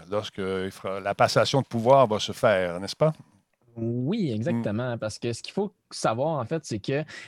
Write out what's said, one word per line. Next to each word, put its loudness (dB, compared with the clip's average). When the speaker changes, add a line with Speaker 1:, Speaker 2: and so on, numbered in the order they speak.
Speaker 1:
lorsque -4
il -4
fera, -8
la -2
passation 4
de -10
pouvoir 6
va 0
se -6
faire, 2
n'est-ce -8
pas ? 4
Speaker 2:
Oui, -2
Speaker 1:
Mm. -2
Speaker 2:
exactement, -2
parce -8
que -4
ce -10
qu'il -14
faut -4
savoir, -2
en -4
fait, -6
c'est -6
que -2